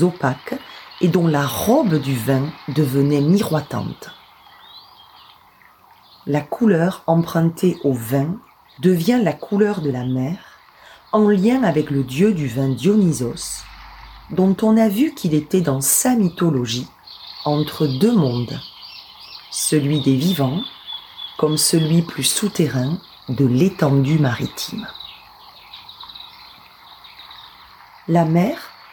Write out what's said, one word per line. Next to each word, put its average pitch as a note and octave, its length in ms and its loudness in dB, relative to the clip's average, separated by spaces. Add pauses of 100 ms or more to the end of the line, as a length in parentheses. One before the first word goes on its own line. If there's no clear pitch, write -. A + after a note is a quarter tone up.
opaques E3+ 560 -2 (420)
et F#3 80 4
dont E3+ 180 2
la D3 180 0
robe G#3 520 2
du C3+ 180 -2
vin C3 300 0 (240)
devenait C#3 520 2
miroitante. C#3+ 920 -2 (2250)
La D3 120 0
couleur F#3 640 0
empruntée E3 800 0
au C#3+ 80 2
vin C3+ 420 -2 (460)
devient F3+ 420 2
la E3 100 0
couleur G3+ 480 -2
de D3 100 -2
la B2 140 -4
mer, B2+ 340 -2 (720)
en G#3+ 160 4
lien G#3 340 2
avec D3+ 280 0
le C#3 120 0
dieu C#3+ 300 2
du D3+ 160 -2
vin C3+ 200 -2
Dionysos, C3+ 920 0 (680)
dont F#3 320 2
on A3 140 4
a A3+ 120 4
vu A#3+ 260 0
qu'il D#3 200 -2
était D3+ 260 0
dans C#3 200 0
sa B3+ 360 0
mythologie C3+ 720 0 (560)
entre D3+ 420 -2
deux C#3+ 260 2
mondes, B2 480 0 (920)
celui D3 480 0
des C3+ 160 2
vivants D3 460 0 (760)
comme D#3 180 0
celui D#3+ 460 2
plus C#3+ 220 -8
souterrain D3+ 720 -2 (300)
de C3+ 180 2
l'étendue C#3 720 2
maritime. - 720 -4 (3250)
La E3+ 160 4
mer F3+ 340 0 (340)